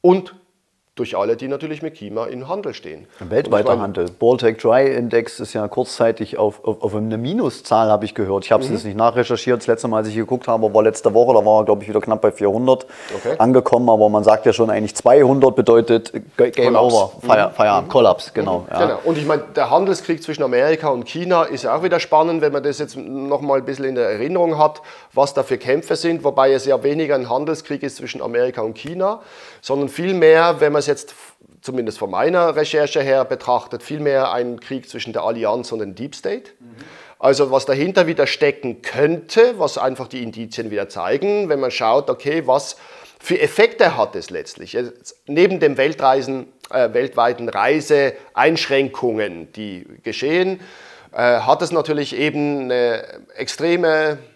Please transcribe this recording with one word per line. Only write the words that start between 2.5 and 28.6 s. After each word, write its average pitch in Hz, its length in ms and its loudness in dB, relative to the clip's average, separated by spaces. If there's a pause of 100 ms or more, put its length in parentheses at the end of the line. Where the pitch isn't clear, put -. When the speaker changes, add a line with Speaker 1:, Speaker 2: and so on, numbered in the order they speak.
Speaker 1:
stehen. 78 320 -18 (140)
Speaker 2:
Ein 87 100 -12
weltweiter 120 240 0
Speaker 1:
Und 104 60 4
ich 107 80 0
meine - 120 2
Speaker 2:
Handel. 92 300 -4
Baltic 117 480 2
Dry 123 340 4
Index 117 480 -2
ist 110 140 -12
ja 107 120 -4
kurzzeitig 113 680 -2
auf, 104 280 -2
auf, 107 180 -4
auf 104 120 -4
eine 110 220 -4
Minuszahl, 120 720 0
habe 107 160 2
ich 104 100 -8
gehört. 98 300 -2
Ich - 80 2
habe 113 100 4
es 131 60 -4
Speaker 1:
Mhm. 117 60 -2
Speaker 2:
jetzt 107 100 -6
nicht 101 140 -8
nachrecherchiert. 117 600 0
Das - 60 -10
letzte 117 220 0
Mal, 110 100 0
als 110 100 -2
ich 107 80 -6
geguckt 117 300 -4
habe, 110 280 0
war 110 80 6
letzte 110 320 0
Woche. 120 180 6
Da 107 140 6
war 107 160 6
er, - 20 0
glaub 104 160 2
ich, 101 80 -14
wieder 104 140 0
knapp 110 180 -2
bei 104 120 2
vierhundert 120 540 0 (300)
Speaker 1:
Okay. 120 220 -4
Speaker 2:
angekommen. 123 500 4
Aber 107 220 6
man 104 140 2
sagt 107 200 6
ja 117 80 6
schon 113 160 2
eigentlich, 104 260 -2
zweihundert 131 640 6
bedeutet 117 560 4 (240)
Ga-, 120 140 4
Game 120 240 2
Speaker 1:
Kollaps. 117 200 4
Speaker 2:
Over. 98 180 2 (140)
Feier-, 107 220 4
Speaker 1:
Mhm. - 60 -8
Speaker 2:
Feierabend. 101 340 2
Speaker 1:
Mhm. - 40 -10
Speaker 2:
Kollaps, 113 420 4
genau, 98 240 -2
Speaker 1:
Mhm. 90 120 -8
Speaker 2:
ja. - 160 -4
Speaker 1:
Genau. 117 180 -2
Und 165 120 0
ich 147 80 -6
meine, 151 200 0 (120)
der 127 140 0
Handelskrieg 170 520 0
zwischen 151 200 -6
Amerika 143 460 0
und 123 180 -4
China 175 380 0
ist - 200 -8
ja 123 120 0
auch 160 60 -4
wieder 175 180 0
spannend, 160 420 2
wenn 147 100 2
man 139 100 -4
das 143 160 -4
jetzt 139 180 -8
noch 135 440 -6
mal 139 200 0
ein 123 40 -14
bisschen 135 220 -6
in 131 80 -4
der 120 160 0
Erinnerung 160 480 -2
hat, 151 240 0 (320)
was 139 180 2
da 135 120 -2
für 131 120 -2
Kämpfe 151 400 -2
sind. 165 280 -2
Wobei 135 280 2
es 123 140 0
ja 131 160 0
weniger 147 320 -2
ein 123 160 -4
Handelskrieg 147 540 -4
ist 135 120 -8
zwischen - 240 -12
Amerika 120 400 -4